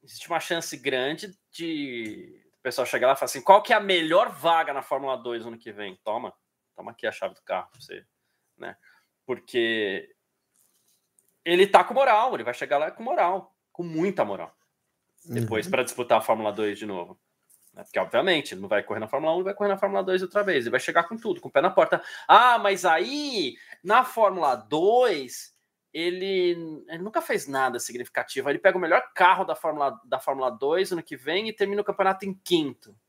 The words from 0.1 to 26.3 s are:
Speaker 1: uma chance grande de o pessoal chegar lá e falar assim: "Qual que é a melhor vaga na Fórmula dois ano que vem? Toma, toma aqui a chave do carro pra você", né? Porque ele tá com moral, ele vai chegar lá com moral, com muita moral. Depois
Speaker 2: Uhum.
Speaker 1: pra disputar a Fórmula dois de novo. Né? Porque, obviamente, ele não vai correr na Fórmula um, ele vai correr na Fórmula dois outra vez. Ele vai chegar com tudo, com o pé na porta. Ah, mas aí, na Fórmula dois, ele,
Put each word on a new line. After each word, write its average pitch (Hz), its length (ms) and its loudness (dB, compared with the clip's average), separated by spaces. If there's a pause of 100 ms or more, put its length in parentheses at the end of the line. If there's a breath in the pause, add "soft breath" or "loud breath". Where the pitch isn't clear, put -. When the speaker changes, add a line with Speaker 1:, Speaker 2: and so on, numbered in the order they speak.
Speaker 1:
uma 165 100 -2
chance 165 380 -6
grande 135 600 -4 (140)
de 135 880 -8 (200)
o - 40 -20
pessoal 127 240 -2
chegar - 200 2
lá 135 60 6
e 135 40 0
falar 131 80 -4
assim: 131 160 -8
"Qual 196 200 8
que 233 120 0
é - 20 6
a 214 40 4
melhor 190 540 2
vaga 160 400 0
na 135 80 -4
Fórmula 135 360 -4
dois 117 280 -8
ano 113 140 -14
que 113 120 -16
vem? 101 320 -12
Toma, 110 300 -6 (420)
toma 104 160 -16
aqui - 140 -12
a 107 60 -2
chave 98 240 -8
do - 80 -20
carro 92 280 -6
pra - 100 -20
você", 92 220 -18 (540)
né? 90 180 -16 (500 soft breath)
Porque 113 840 -2 (1400)
ele 180 220 6
tá 190 160 8
com 226 100 -4
moral, 240 400 4
ele 123 100 -6
vai 120 100 -4
chegar 143 240 -2
lá 156 140 -2
com - 120 -16
moral, 196 520 -2 (160)
com - 120 -10
muita 170 400 -2
moral. 95 320 -8 (720)
Depois 113 400 -2
Speaker 2:
Uhum. 92 60 -4
Speaker 1:
pra 123 120 2
disputar 123 340 0
a 110 40 2
Fórmula 110 300 0
dois 101 260 -2
de 110 80 -12
novo. 92 340 -10 (540)
Né? 92 100 -18
Porque, - 160 -4
obviamente, 139 540 0
ele 95 80 -12
não 98 80 -10
vai 202 140 2
correr 202 160 -6
na 165 80 -6
Fórmula 156 260 -2
um, 175 40 0
ele 185 80 -4
vai 196 80 -4
correr 202 160 -2
na 196 80 0
Fórmula 196 260 -2
dois 185 180 0
outra 202 220 -2
vez. 151 220 0
Ele 117 60 -4
vai 127 80 2
chegar 170 260 2
com 226 120 -12
tudo, 208 240 -4
com - 60 -14
o - 40 -12
pé 139 100 4
na 180 80 4
porta. 165 320 4 (260 loud breath)
Ah, 233 320 8
mas 196 260 0
aí, 202 680 0 (280 loud breath)
na 226 200 4
Fórmula 185 520 2
dois, 160 1000 0 (400)
ele, 175 960 -2